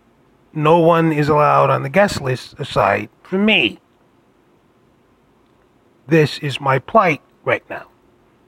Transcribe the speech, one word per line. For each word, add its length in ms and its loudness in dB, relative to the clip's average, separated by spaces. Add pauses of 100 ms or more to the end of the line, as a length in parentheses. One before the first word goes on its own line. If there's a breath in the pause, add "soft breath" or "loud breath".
(520)
No 260 2
one 340 2
is 160 -2
allowed 420 2
on 120 -2
the 60 -8
guest 320 0
list 380 -8
aside 500 -2 (140)
from 220 -4
me. 360 0 (2250)
This 320 0
is 220 -8
my 180 0
plight 440 -2 (220)
right 260 -4
now. 180 -14 (600)